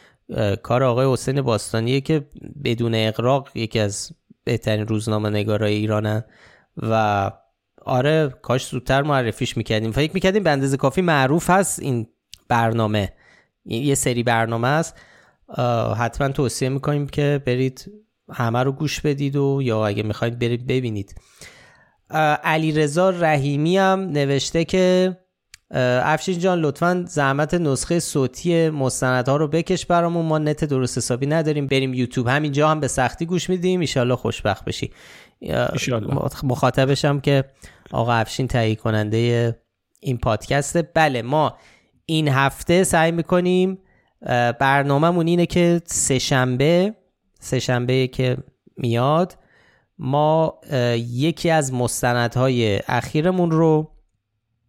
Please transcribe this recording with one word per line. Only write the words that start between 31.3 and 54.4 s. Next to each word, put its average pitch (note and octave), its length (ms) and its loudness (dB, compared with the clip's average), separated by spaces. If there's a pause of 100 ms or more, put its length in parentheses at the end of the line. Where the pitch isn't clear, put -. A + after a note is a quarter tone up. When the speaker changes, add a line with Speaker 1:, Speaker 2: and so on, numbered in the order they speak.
Speaker 1:
بریم C3 260 0
یوتیوب. B2 340 -2
همینجا D3 420 2
هم D#3 100 2
به C#3 80 -2
سختی C3 380 -2
گوش E3+ 240 -2
میدیم. F#3 300 0
ایشالله B2+ 360 0
خوشبخت - 500 -4
بشی.» - 260 -6 (500)
اه، B2 320 -2
Speaker 2:
ایشالله. A#2 400 -2
Speaker 1:
مخ-، - 300 -4
مخاطبش C3+ 640 2
هم C#3+ 160 0
که C#3 220 2 (480)
آقا A#2+ 220 0
افشین A2+ 340 -2
تهیه A2+ 280 2
کنندهٔ A2+ 760 0 (480)
این B2+ 180 -4
پادکسته. C#3 640 -2
بله، D3+ 400 0
ما C3 360 0 (480)
این D#3 220 0
هفته C#3 560 2
سعی E3 280 2
می‌کنیم، F3+ 640 0 (440)
اه، A#2+ 300 0
برنامه‌مون C#3+ 760 2
اینه F3 180 2
که E3+ 400 2
سه - 340 -2
شنبه، C#3+ 760 2 (440)
سه - 200 -4
شنبه B2+ 480 0
که B2+ 300 -2 (400)
میاد، C#3 600 0 (600)
ما، D3+ 640 0 (100)
اه، A#2+ 280 0
یکی B2+ 520 -2
از D3 240 2
مستندهای A#2+ 1120 0
اخیرمون E3+ 640 0
رو D#3+ 400 2 (760)